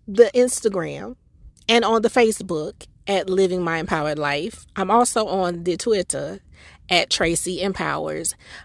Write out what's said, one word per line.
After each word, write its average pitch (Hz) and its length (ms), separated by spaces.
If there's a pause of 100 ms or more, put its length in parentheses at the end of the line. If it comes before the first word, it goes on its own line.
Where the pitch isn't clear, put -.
the 220 260
Instagram 196 840 (500)
and 233 160
on 226 180
the 226 80
Facebook 190 800 (180)
at 190 240
Living 185 320
My 165 180
Empowered 151 380
Life. 147 480 (120)
I'm 190 120
also 226 380
on 175 380
the 175 100
Twitter 175 640 (500)
at 180 200
Tracy 170 520
Empowers. 156 720 (320)